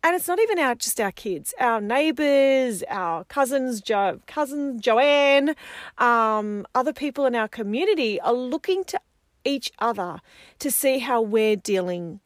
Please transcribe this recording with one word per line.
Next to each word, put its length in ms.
And 120
it's 120
not 120
even 180
our, 160
just 260
our 120
kids, 480
our 200
neighbours, 1080
our 360
cousins, 540
Jo-, 460
cousin 560
Joanne, 760
um, 760
other 200
people 340
in 80
our 120
community 760
are 120
looking 520
to 140
each 320
other 420
to 120
see 280
how 220
we're 340
dealing 720